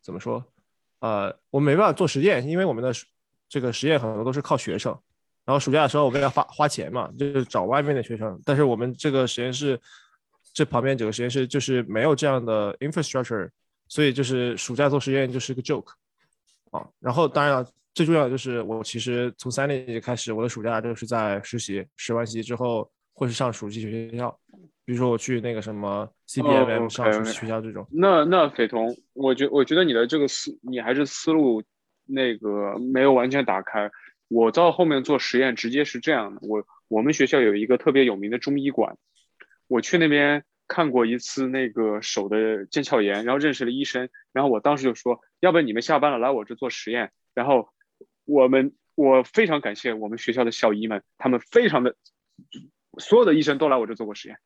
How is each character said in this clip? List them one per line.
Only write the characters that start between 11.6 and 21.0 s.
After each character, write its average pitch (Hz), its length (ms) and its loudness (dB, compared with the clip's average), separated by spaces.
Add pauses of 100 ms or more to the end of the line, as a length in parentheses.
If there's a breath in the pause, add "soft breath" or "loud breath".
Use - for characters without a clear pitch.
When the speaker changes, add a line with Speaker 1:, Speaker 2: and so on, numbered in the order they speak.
Speaker 1:
没 110 180 -2
有 151 140 4
这 151 100 -4
样 131 180 0
的 107 360 -2
infrastructure， 127 680 -4 (400)
所 - 160 0
以 143 80 4
就 131 120 -2
是 123 340 -2
暑 - 180 -8
假 143 140 2
做 139 100 0
实 135 120 -4
验 135 200 0
就 127 80 -4
是 131 140 -8
个 127 80 -8
joke。 - 300 -6 (800)
啊， - 160 -8 (120)
然 123 140 -2
后 156 140 4
当 143 180 0
然 143 80 2
了， 127 160 -2 (240)
最 170 100 0
重 160 120 4
要 151 80 4
的 127 80 0
就 131 40 -2
是 123 280 -4
我 110 200 -6
其 - 160 -8
实 120 380 -2
从 127 140 -8
三 135 160 -2
年 131 180 -4
级 117 140 -6
开 123 160 -4
始， 117 180 -6
我 110 80 -4
的 120 80 -2
暑 117 140 -10
假 110 180 -2
就 117 140 -6
是 113 100 -12